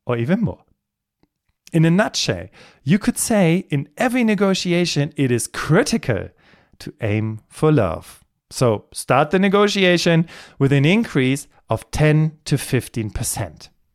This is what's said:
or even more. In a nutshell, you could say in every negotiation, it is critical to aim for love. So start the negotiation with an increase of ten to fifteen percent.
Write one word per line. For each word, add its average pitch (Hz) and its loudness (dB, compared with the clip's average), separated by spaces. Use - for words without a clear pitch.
or 123 -2
even 151 0
more. 117 -4
In 165 4
a 165 4
nutshell, 131 -2
you 185 2
could - -2
say 190 2
in 139 -4
every 240 0
negotiation, 185 0
it 135 0
is 120 -2
critical 120 -2
to - -16
aim 107 -4
for - 0
love. 92 -2
So 113 -2
start 143 0
the 190 2
negotiation 185 2
with 139 2
an 139 4
increase 147 0
of - -6
ten 151 0
to 147 -2
fifteen 117 -4
percent. 92 -8